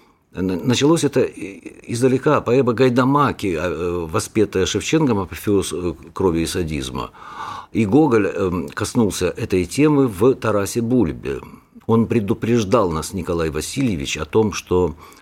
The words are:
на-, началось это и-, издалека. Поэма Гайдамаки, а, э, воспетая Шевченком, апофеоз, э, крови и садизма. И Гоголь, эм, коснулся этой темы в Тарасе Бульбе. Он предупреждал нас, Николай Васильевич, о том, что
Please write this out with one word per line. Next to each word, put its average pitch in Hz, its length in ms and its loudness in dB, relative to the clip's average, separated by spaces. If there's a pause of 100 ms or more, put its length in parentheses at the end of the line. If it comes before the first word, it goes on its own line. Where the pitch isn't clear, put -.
(340)
на-, 92 220 -4
началось 131 480 2
это 135 180 0
и-, - 720 -8
издалека. 131 500 2
Поэма 120 320 2
Гайдамаки, 127 880 2
а, 87 80 -2
э, 87 400 -4
воспетая 98 580 0
Шевченком, 120 540 0
апофеоз, 92 540 -2
э, 87 200 -4 (200)
крови 85 280 0
и 82 60 0
садизма. 67 640 -6 (600)
И 113 120 2
Гоголь, 113 420 4
эм, 87 420 -4
коснулся 98 580 0
этой 90 380 0
темы 139 420 2
в 113 280 2
Тарасе 104 460 -2
Бульбе. 71 600 0 (460)
Он 113 180 4
предупреждал 110 840 2
нас, 80 220 -6
Николай 85 360 -2
Васильевич, 78 680 -4
о 78 80 -6
том, 107 280 2
что 90 420 0 (260)